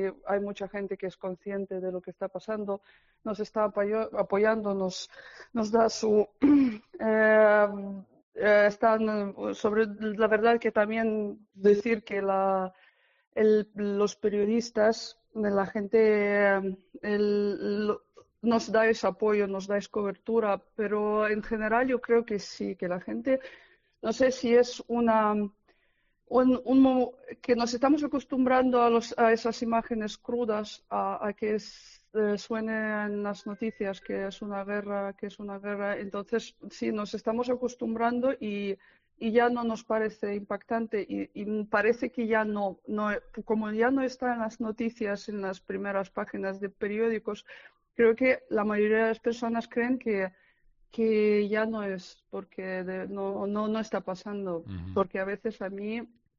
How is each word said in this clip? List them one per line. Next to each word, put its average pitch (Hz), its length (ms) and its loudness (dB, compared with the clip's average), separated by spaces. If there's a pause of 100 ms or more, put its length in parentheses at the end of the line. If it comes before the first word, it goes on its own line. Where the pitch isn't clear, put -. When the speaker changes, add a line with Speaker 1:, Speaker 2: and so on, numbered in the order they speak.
(280)
Speaker 1:
hay 202 120 0
mucha 202 280 -6
gente 196 300 -8
que - 100 -8
es 175 80 -10
consciente 190 640 -8
de 185 120 -6
lo 180 100 -8
que - 80 -16
está 185 180 -8
pasando, 202 540 -8 (420)
nos 208 160 -6
está 214 260 -2
apoyo-, 208 520 -2
apoyando, 208 560 2
nos, 185 380 -4 (420)
nos 214 180 -2
da 226 160 6
su, 214 460 2
<clears throat> 277 680 4
eh, 214 680 6 (680)
eh, 208 340 6
están, 220 420 2 (280)
eh, 202 160 -4
sobre, 214 320 2 (320)
la 220 100 4
verdad 226 320 4
que 220 120 -2
también 214 680 0 (160)
decir 208 500 4
que 202 200 -6
la, 190 500 0 (640)
el, 214 400 4
los 202 400 -2
periodistas, 214 1040 0 (160)
de 208 160 -2
la 196 160 2
gente, 208 340 0
eh, 202 760 4 (260)
el, 208 840 0
lo, - 180 -2 (360)
nos 226 300 0
dais 220 320 2
apoyo, 208 440 0
nos 190 200 -6
dais 202 220 -2
cobertura, 208 720 -2 (140)
pero 208 520 0
en 214 140 -2
general 226 460 0
yo 247 120 0
creo 233 260 2
que 208 120 -4
sí, 196 380 -8
que 185 120 -6
la 180 140 -4
gente, 233 380 -2 (640)
no 220 100 -2
sé 254 180 4
si 240 240 0
es 240 320 4
una, 220 460 4 (960)
un, 254 360 4
un 262 180 6
mo-, 254 320 4 (280)
que 247 140 2
nos 233 180 0
estamos 277 300 2
acostumbrando 254 800 2
a 240 60 6
los, 233 280 0
a 226 160 6
esas 226 300 -2
imágenes 226 560 -4
crudas, 220 720 -4
a, 196 380 -4
a 202 60 -4
que 214 220 -2
es, - 580 -12
eh, 208 240 0
suenen 214 840 -4
las 202 240 -8
noticias 208 520 -6
que 196 280 -6
es 196 160 -14
una 202 200 -6
guerra, 202 500 -6
que 208 120 -12
es 196 140 -12
una 202 180 -10
guerra. 202 400 -4
Entonces, 202 580 -6 (140)
sí, 226 220 -4
nos 208 240 -4
estamos 233 340 -2
acostumbrando 240 840 -2
y, 202 440 -6 (400)
y 226 140 -2
ya 240 180 4
no 240 140 -2
nos 226 200 -4
parece 214 520 -4
impactante 208 640 -4
y, 196 320 -6
y 208 300 -6
parece 226 480 0
que 233 160 -4
ya 220 180 2
no, 202 400 -4
no, 208 240 -2 (340)
como 214 280 -2
ya 226 180 2
no 269 140 2
está 254 300 -2
en 233 80 -4
las 220 200 -6
noticias, 220 680 -4
en 208 120 -6
las 190 200 -6
primeras 196 500 -4
páginas 196 480 -6
de 196 100 -6
periódicos, 214 760 -4 (520)
creo 226 180 6
que 254 360 2
la 214 160 0
mayoría 214 380 2
de 220 40 4
las 226 140 -4
personas 233 480 -4
creen 247 280 -2
que, 196 320 -2 (600)
que 214 560 2
ya 214 180 -2
no 220 180 -4
es, 190 460 -10
porque 185 540 -8
de-, 185 240 -6
no, 196 400 -6
no, 208 220 -2
no 220 100 -2
está 208 220 -4
pasando. 190 580 -6
Speaker 2:
Ujú. 95 340 -10
Speaker 1:
Porque 190 260 -2
a 190 40 -4
veces 208 380 -8
a 190 80 -6
mí, 208 320 -8 (380)